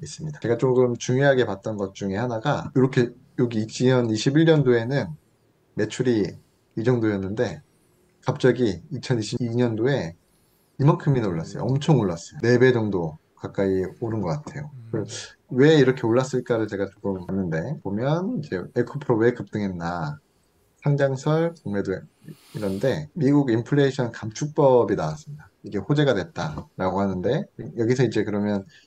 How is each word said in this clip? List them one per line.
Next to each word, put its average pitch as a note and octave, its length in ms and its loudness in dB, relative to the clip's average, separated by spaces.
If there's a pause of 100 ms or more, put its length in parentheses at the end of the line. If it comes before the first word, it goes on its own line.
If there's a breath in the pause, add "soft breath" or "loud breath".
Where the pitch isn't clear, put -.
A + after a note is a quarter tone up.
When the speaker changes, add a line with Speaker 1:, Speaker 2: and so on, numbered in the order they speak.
Speaker 1:
있습니다. - 380 -12
제가 A2+ 180 0
조금 B2+ 380 4
중요하게 B2+ 520 2
봤던 G#2 300 -6
것 G2 200 -6
중에 G2 200 -4
하나가 B2 600 -4
이렇게 C3 340 2 (300)
여기 A#2 220 0
이천이십일 B2 840 2
년도에는 B2+ 640 4 (680)
매출이 A2 640 0 (380)
이 A2+ 80 -4
정도였는데 A2 760 0 (640)
갑자기 B2 680 2
이천이십이 A#2 640 -4
년도에 A#2 580 0 (640)
이만큼이나 C#3 480 2
올랐어요. D#2+ 380 -6
엄청 C#3 340 2
올랐어요. F2+ 420 -4
네 A#2+ 200 4
배 B2+ 120 8
정도 F#2 460 -2 (160)
가까이 F#2+ 480 -2 (180)
오른 A2+ 200 -4
것 F2+ 80 -4
같아요. - 460 -8
Speaker 2:
음. A#2 180 -20
Speaker 1:
그래서 - 420 -8 (140)
왜 C#3+ 260 6
이렇게 B2+ 320 4
올랐을까를 A#2+ 640 0
제가 G2 180 -4
조금 F#2 400 -8
봤는데 F2 560 -4
보면 D#3 600 -4
이제 F#2 180 -6 (140)
에코프로 B2 420 -2
왜 A#2+ 160 4
급등했나, F#2+ 840 -6 (640)
상장설, D3 720 0 (100)
공매도 G2 280 -4 (640)
이런데 G2 580 -4
미국 C#3+ 380 2
인플레이션 B2+ 600 0
감축법이 B2 840 2
나왔습니다. - 540 -8 (120)
이게 G#2 160 -8
호재가 C#3+ 360 2
됐다라고 F2 840 -4
하는데 G2+ 440 -2 (320)
여기서 B2 280 2
이제 G#2+ 200 0
그러면 G2+ 400 -2 (220 soft breath)